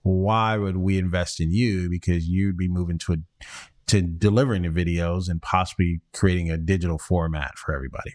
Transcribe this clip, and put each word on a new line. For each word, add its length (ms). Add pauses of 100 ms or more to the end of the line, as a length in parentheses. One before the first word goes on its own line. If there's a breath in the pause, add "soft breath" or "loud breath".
"Why 520
would 200
we 200
invest 440
in 120
you? 380
Because 380
you'd 280
be 120
moving 300
to 160
a, 20 (720 loud breath)
to 140
delivering 600
the 60
videos 600
and 140
possibly 580 (120)
creating 380
a 60
digital 420
format 600
for 160
everybody. 400